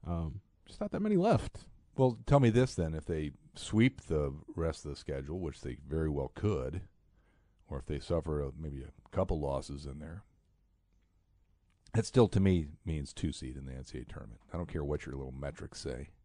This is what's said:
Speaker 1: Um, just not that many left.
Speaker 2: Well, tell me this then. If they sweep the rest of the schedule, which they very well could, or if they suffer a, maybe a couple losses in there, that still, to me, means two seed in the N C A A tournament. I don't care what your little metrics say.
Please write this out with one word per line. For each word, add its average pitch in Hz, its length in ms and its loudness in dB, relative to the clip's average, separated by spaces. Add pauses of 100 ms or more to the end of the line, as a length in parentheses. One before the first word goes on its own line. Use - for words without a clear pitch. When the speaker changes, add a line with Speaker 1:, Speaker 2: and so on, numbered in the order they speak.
Speaker 1:
Um, 85 360 -4 (240)
just - 140 -18
not 208 120 -4
that - 100 -2
many 214 160 2
left. 180 480 2 (300)
Speaker 2:
Well, 127 320 4
tell 143 120 8
me 123 120 8
this 123 240 4
then. 80 180 0
If 78 120 -6
they 78 260 -2 (240)
sweep 120 460 2
the 73 320 0 (220)
rest 80 300 -2
of 73 60 -8
the 67 60 -8
schedule, 71 420 -6
which 80 220 -8
they 64 160 -8 (100)
very 78 220 0
well 69 260 -2
could, 82 460 -2 (880)
or 69 100 -6
if 62 60 -12
they 76 140 -4
suffer 80 420 -2
a, 67 160 -4
maybe 69 260 -8
a - 320 -18
couple 92 240 0
losses 71 460 -4
in 71 140 -10
there, 82 240 -12 (1700)
that 113 120 4
still, 120 220 8
to 101 120 4
me, 92 280 6 (180)
means 76 280 -4
two - 180 -2
seed 65 260 -8
in 67 80 -10
the 65 80 -10
N 64 120 -12
C - 120 -12
A 62 40 -8
A - 40 -12
tournament. - 360 -14 (120)
I - 40 -4
don't 85 140 -4
care 80 120 -2
what 71 220 -2
your 67 100 -8
little 67 180 -8
metrics - 460 -10
say. 67 300 -8 (160)